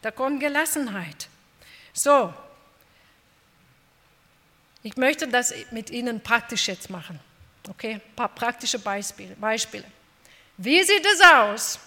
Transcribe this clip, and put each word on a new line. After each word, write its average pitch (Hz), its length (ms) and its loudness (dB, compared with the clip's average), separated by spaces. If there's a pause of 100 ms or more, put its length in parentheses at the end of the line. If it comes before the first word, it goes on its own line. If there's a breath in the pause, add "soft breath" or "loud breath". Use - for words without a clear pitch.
Da 220 100 -6
kommt 269 280 -2
Gelassenheit. 277 880 -4 (640 loud breath)
So. 254 400 4 (2500 soft breath)
Ich 214 160 -12
möchte 285 300 0
das 247 260 -2 (180)
mit 226 200 -12
Ihnen 240 300 -6
praktisch 226 460 -2
jetzt - 220 -10
machen. 170 300 -14 (500)
Okay? 220 240 -10
Ein - 220 -16
paar 240 140 -4
praktische 240 500 -4
Beispiele, 196 560 -8
Beispiele. 214 500 -4 (720 soft breath)
Wie 277 260 4
sieht 392 220 4
es 403 160 4
aus? 226 640 6